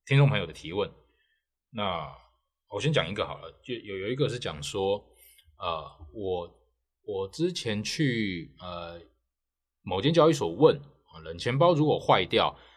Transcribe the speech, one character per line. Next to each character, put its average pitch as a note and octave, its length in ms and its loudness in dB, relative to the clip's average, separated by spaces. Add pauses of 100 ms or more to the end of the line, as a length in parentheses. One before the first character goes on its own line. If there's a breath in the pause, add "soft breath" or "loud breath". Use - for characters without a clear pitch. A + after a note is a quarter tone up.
听 C3+ 120 4
众 C#3+ 100 8
朋 G#2+ 100 0
友 F#2 60 -4
的 D#2+ 80 -10
提 D#2 200 -12
问。 F#2+ 180 0 (800)
那 F2+ 420 -4 (560)
我 G2+ 120 -6
先 C#3 120 0
讲 F#2+ 160 2
一 F#2+ 60 -6
个 G2+ 100 -2
好 - 140 -10
了， E2 120 -16 (140)
就 B2 100 -10
有， G#2 220 -10
有 F#2+ 120 -6
一 B2+ 80 -4
个 C3+ 120 0
是 A#2+ 100 -6
讲 D#2 220 -8
说， G2 360 -2 (600 soft breath)
呃， E2 300 -6 (240)
我， F#2 380 -4 (540)
我 G2 240 -6
之 E3+ 240 -2
前 G#2+ 300 -4
去， G#2+ 800 -2
呃， F2 400 -12 (840)
某 F#2 200 -2
间 D3 100 4
交 D#3+ 160 8
易 E3 40 6
所 A#2 200 -2
问， B2 240 6
啊， - 480 -18
冷 E2 140 -10
钱 A#2+ 180 -2
包 E3+ 180 6
如 D3+ 120 2
果 G#2+ 120 2
坏 G2+ 280 2
掉， F2+ 280 2 (220 loud breath)